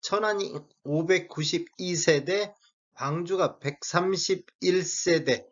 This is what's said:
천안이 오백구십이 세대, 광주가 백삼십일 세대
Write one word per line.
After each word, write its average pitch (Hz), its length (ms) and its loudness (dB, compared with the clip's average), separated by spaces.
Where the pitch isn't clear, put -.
천안이 202 520 -2
오백구십이 165 1080 -2
세대, 170 560 2
광주가 165 640 -2
백삼십일 180 1200 0
세대 160 680 0